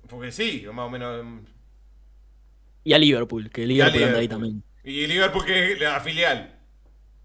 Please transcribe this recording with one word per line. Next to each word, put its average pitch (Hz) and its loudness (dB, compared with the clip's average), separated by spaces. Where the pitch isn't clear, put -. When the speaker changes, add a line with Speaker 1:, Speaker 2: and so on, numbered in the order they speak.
Speaker 1:
porque 123 -12
sí, 185 -4
más 120 -8
o 120 -10
menos. 123 -8
Speaker 2:
Y 151 2
a 151 6
Liverpool, 120 2
que 117 -8
Speaker 1:
Y - -2
a - -2
Speaker 2:
Liverpool 151 4
anda 123 2
ahí 117 0
Speaker 1:
Liverpool. - -6
Speaker 2:
también. 110 -6
Speaker 1:
Y 143 -4
Liverpool 185 2
que 185 2
es 165 -4
la 147 0
filial. 156 -2